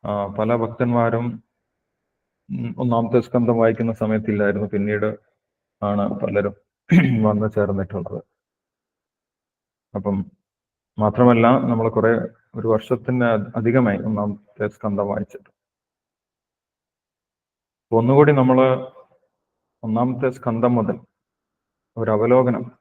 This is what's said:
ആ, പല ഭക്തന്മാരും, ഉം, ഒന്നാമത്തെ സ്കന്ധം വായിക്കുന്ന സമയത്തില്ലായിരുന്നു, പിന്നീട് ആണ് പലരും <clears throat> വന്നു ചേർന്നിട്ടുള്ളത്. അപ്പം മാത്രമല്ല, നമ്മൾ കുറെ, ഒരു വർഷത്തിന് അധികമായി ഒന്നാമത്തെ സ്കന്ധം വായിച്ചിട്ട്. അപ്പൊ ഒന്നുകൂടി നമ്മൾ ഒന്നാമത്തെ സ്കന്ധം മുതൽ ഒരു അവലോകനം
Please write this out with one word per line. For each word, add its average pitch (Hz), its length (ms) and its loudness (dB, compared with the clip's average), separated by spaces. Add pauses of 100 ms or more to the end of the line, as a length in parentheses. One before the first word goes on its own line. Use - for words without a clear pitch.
ആ, - 80 -6 (160)
പല 110 280 -2
ഭക്തന്മാരും, 117 680 -2 (1200)
ഉം, 120 280 -8
ഒന്നാമത്തെ 117 420 0
സ്കന്ധം 117 380 0
വായിക്കുന്ന 113 360 0
സമയത്തില്ലായിരുന്നു, 107 720 -2
പിന്നീട് 104 420 -2 (720)
ആണ് 101 240 -2 (140)
പലരും 101 360 -2 (340)
<clears throat> 131 380 4
വന്നു 107 200 0
ചേർന്നിട്ടുള്ളത്. 98 760 -4 (1700)
അപ്പം 101 240 -4 (800)
മാത്രമല്ല, 117 500 4 (220)
നമ്മൾ 113 200 0
കുറെ, 113 240 2 (440)
ഒരു 110 100 -6
വർഷത്തിന് 120 600 0 (260)
അധികമായി 120 420 2
ഒന്നാമത്തെ 104 720 -6
സ്കന്ധം 101 400 -6
വായിച്ചിട്ട്. - 420 -8 (2250)
അപ്പൊ 113 180 -2
ഒന്നുകൂടി 139 300 6
നമ്മൾ 127 260 4 (1300)
ഒന്നാമത്തെ 123 460 -2
സ്കന്ധം 123 460 -2
മുതൽ 104 220 -2 (1000)
ഒരു 113 140 -4
അവലോകനം 120 520 2 (180)